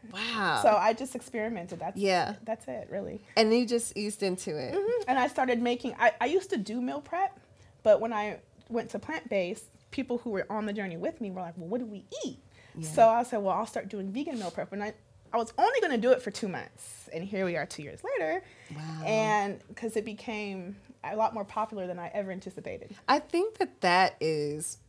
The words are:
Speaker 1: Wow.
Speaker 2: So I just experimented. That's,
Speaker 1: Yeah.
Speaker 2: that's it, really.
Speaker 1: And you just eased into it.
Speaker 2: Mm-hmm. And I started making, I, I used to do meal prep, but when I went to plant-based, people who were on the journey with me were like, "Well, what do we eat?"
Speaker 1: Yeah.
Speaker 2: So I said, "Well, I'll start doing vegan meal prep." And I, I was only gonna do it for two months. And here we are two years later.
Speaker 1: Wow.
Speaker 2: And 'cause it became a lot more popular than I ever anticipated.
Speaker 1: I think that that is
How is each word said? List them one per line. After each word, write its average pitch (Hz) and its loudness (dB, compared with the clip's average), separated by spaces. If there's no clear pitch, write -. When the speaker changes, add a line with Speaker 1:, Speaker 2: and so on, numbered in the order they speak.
Speaker 1:
Wow. 196 0
Speaker 2:
So 240 10
I 214 6
just 262 -6
experimented. 214 -6
That's, 170 -6
Speaker 1:
Yeah. 196 2
Speaker 2:
that's 226 -6
it, - -8
really. 196 -6
Speaker 1:
And 220 8
you 240 6
just 233 0
eased 202 -4
into 185 -2
it. 131 -4
Speaker 2:
Mm-hmm. 415 0
And 262 4
I 254 4
started 254 2
making, 240 -2
I, 226 6
I 240 4
used 370 2
to 359 0
do 214 -2
meal 269 -4
prep, 359 -2
but 214 8
when 226 -2
I 208 -4
went 226 -2
to 240 -6
plant-based, 208 -2
people 247 -2
who 240 -6
were 190 -2
on 214 -2
the 202 -4
journey 196 -4
with 302 -4
me 202 -6
were 185 -8
like, 170 -8
"Well, 165 -10
what 233 -2
do 247 -4
we 202 -12
eat?" - -8
Speaker 1:
Yeah. 160 -8
Speaker 2:
So 226 10
I 233 6
said, 240 -2
"Well, 190 0
I'll 214 -2
start 196 -8
doing 196 -6
vegan 277 -4
meal 180 -4
prep." - -8
And 202 -6
I, 202 -6
I 233 2
was 226 -2
only 440 6
gonna 285 2
do 233 4
it 254 6
for - -4
two - -6
months. - -10
And 165 -8
here 196 -2
we 170 0
are 147 -2
two - -12
years 143 -12
later. 381 -2
Speaker 1:
Wow. 160 -8
Speaker 2:
And 214 2
'cause 226 -6
it 214 0
became 202 -8
a 165 -4
lot 220 2
more 208 -4
popular 208 -4
than 175 -6
I 175 -8
ever 196 -4
anticipated. - -10
Speaker 1:
I 277 6
think 359 0
that - -2
that 180 6
is 151 -2